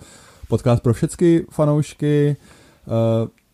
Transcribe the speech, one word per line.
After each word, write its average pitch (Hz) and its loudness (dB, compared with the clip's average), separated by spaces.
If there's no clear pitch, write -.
podcast 120 0
pro 117 2
všechny 170 0
fanoušky, 147 0
eh, 113 0